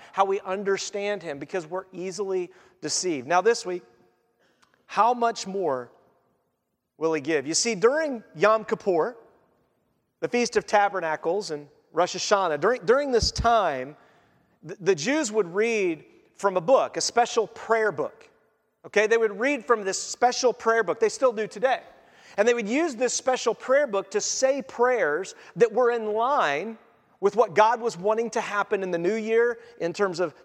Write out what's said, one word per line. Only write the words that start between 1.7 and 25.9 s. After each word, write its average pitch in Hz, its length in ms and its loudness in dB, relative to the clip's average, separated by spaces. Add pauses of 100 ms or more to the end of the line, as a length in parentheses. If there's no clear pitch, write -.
easily 185 600 -4 (300)
deceived. 147 460 -4
Now 175 140 4
this 226 260 0
week, 180 160 -8 (1040)
how 226 260 2
much 233 320 0
more 156 460 -4 (1080)
will 160 140 0
he 160 60 -2
give? 139 280 -2
You 156 80 -4
see, 233 180 0
during 254 500 0 (120)
Yom 214 280 4
Kippur, 190 540 0 (1000)
the 160 80 -4
Feast 240 280 0
of 202 120 0
Tabernacles 185 840 0
and 147 180 -10 (240)
Rosh 175 240 0
Hashanah, 180 440 2
during, 220 260 0
during 269 260 2
this 226 200 2
time, 156 680 0 (640)
the, 156 180 -16
the 185 160 2
Jews 233 360 -2
would 190 220 -2
read 202 520 -2 (300)
from 196 200 -2
a 180 60 0
book, 170 340 2
a 160 60 -4
special - 460 0
prayer 220 440 -2
book. 135 380 -8 (560)
Okay, 208 220 2
they 226 100 4
would 214 220 0
read 262 260 0
from 220 180 2
this 190 180 -4
special 247 520 0
prayer 226 300 0
book. 170 160 -2
They 214 100 2
still 247 240 2
do 208 140 -4
today. 247 340 -2 (560)
And 214 100 4
they 240 60 4
would 226 160 -4
use 285 260 0
this 240 180 -2
special 247 420 -2
prayer 277 320 0
book 196 240 -4
to 202 100 -2
say 262 400 -2
prayers 196 720 0 (220)
that 220 180 4
were 240 180 4